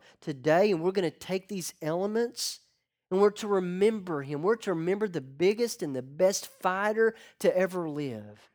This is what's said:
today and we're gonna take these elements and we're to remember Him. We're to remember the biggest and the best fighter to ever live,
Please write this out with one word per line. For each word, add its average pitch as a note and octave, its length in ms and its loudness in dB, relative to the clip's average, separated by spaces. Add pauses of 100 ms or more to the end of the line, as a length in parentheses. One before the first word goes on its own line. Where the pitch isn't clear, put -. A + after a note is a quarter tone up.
(200)
today D#3 500 2
and E3 120 0
we're F#3 100 0
gonna F#3 180 0
take - 380 -6
these F#3+ 340 -10
elements G#3 800 -4 (500)
and F#3 100 2
we're G3+ 100 8
to G#3 180 -6
remember F#3 760 0
Him. D3 200 -6
We're G#3+ 140 2
to G3 180 -4
remember F#3+ 340 0
the D#3+ 140 -6
biggest F#3 600 0
and C#3+ 140 -4
the B2+ 60 -4
best E3 440 0
fighter G#3+ 720 0 (240)
to F3+ 160 4
ever F3+ 320 0
live, A#2 680 -8